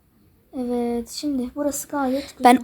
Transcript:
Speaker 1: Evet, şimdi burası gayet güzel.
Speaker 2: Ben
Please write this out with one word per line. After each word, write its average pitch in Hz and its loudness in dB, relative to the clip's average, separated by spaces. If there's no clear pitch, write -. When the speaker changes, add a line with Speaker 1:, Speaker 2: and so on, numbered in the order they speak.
Speaker 1:
Evet, 240 -2
şimdi 262 -4
burası 285 -4
gayet 277 -2
güzel. 247 8
Speaker 2:
Ben 254 4